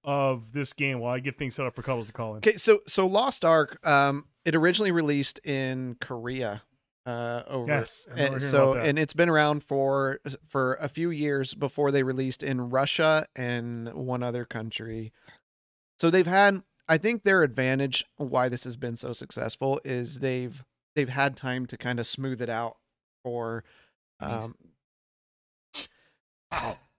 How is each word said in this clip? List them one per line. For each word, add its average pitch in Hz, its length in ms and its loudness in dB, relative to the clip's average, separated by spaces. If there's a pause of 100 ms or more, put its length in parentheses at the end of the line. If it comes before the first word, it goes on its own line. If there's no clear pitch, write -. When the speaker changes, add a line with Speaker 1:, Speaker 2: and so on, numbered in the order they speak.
Speaker 1:
of 135 480 -2
this 139 200 -4
game 135 280 -2
while 123 140 -2
I 127 40 -4
get 131 180 -8
things 135 200 -6
set 135 100 -4
up 120 80 -6
for 120 80 -10
Cuddles 120 240 -4
to 107 80 -16
call 113 200 -8
in. 107 40 -12
Speaker 2:
Okay, 220 180 4
so, 208 300 6
so 190 200 2
Lost 208 380 0
Ark, 160 420 4
um, 143 400 4 (180)
it 160 100 0
originally 180 380 4
released 147 480 0
in 131 600 -4
Korea, 120 640 -6 (420)
uh, 120 440 -6
over, 127 220 -6
Speaker 1:
Yes, 135 360 -4
I - 60 -18
remember 131 100 -2 (120)
Speaker 2:
and 131 80 -4
Speaker 1:
hearing 139 80 -2
Speaker 2:
so, 135 200 6
Speaker 1:
about 127 120 0
that. 160 60 2
Speaker 2:
and 143 100 2
it's 151 140 0
been 170 160 4
around 151 360 4
for, 135 560 0 (280)
for 131 280 0
a 147 120 -6
few 170 220 -2
years 147 440 0
before 143 360 0
they 139 120 4
released 131 400 -2
in 123 280 -2
Russia 156 560 2 (100)
and 120 560 -6
one 127 300 -4
other 120 240 -4
country. 113 680 -10 (840)
So 165 100 4
they've 175 180 6
had, 196 360 4 (260)
I 160 80 6
think 214 280 -2
their 190 180 6
advantage, 131 600 0 (140)
why 127 320 0
this 120 160 -6
has 123 140 -10
been 120 180 -6
so - 160 -8
successful, 123 720 -4
is 123 360 -6
they've, 127 440 -4 (320)
they've 135 140 0
had 139 260 0
time 127 300 -4
to 120 100 -12
kinda 120 280 -4
smooth 131 360 -6
it 120 80 -4
out 113 300 -6 (440)
for, 117 420 -6 (540)
Speaker 3:
Nice. 110 260 -6
Speaker 2:
um, 113 100 -12 (2000)
Speaker 1:
Wow. 113 260 -6 (200)